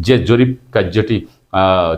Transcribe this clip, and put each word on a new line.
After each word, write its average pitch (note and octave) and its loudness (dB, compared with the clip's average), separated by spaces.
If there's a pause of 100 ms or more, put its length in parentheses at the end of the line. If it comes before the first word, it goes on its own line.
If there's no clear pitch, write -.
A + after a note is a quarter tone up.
যে B2+ 4 (140)
জরিপ B2 2 (240)
কার্যটি, G#2 -2 (420)
আহ, F#2 2